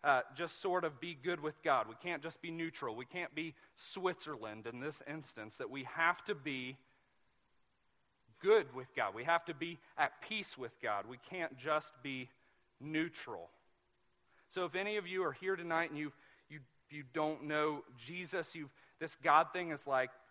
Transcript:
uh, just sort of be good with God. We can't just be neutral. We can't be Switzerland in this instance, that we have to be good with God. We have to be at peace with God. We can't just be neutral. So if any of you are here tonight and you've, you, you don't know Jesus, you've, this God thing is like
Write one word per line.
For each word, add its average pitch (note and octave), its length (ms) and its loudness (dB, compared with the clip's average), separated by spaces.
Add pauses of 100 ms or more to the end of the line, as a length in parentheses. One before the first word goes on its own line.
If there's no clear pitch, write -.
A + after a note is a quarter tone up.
uh, C3+ 180 6 (140)
just D#3+ 260 -6
sort F3+ 240 2
of D3 160 -4
be E3+ 200 -6
good E3 200 -2
with D3+ 220 -6
God. B2+ 260 6
We A2+ 120 -12
can't E3+ 200 -4
just D#3+ 200 -10
be E3+ 100 -8
neutral. D#3+ 440 -4
We B2+ 100 -8
can't F3 280 -8
be D#3+ 220 -6 (200)
Switzerland A#2+ 960 -4
in B2 80 -10
this D3 300 -6
instance, B2+ 480 -10
that A#2 140 -6
we C3+ 140 -6 (100)
have E3 300 4
to G#3 100 -4
be C3 420 -6 (1600)
good F#3 320 6
with B2+ 220 -10
God. G#2+ 180 2
We A2+ 120 -6
have E3+ 200 4
to E3+ 80 -4
be E3 240 -6 (200)
at - 300 2
peace G#3+ 300 -6
with B2 140 -6 (100)
God. G#2 260 0
We B2 120 -12 (100)
can't E3+ 280 -4
just D3+ 440 0
be C3 280 -6 (500)
neutral. D3 680 -4 (1000)
So F#3 160 0
if D3+ 100 -4
any G3+ 220 0
of F#3 100 -4
you F#3 160 0
are D3 100 2
here F#3+ 220 0
tonight E3+ 340 2
and D3 100 -6
you've, D3+ 180 -6 (320)
you, D3+ 100 -14 (300)
you D3 140 -12 (100)
don't D3+ 300 0
know D3+ 400 2 (140)
Jesus, E3+ 580 -4
you've, D3+ 160 -8 (280)
this D#3+ 160 -2
God D#3+ 380 10
thing F3 180 -2
is D3 140 -4
like C3 240 4 (220)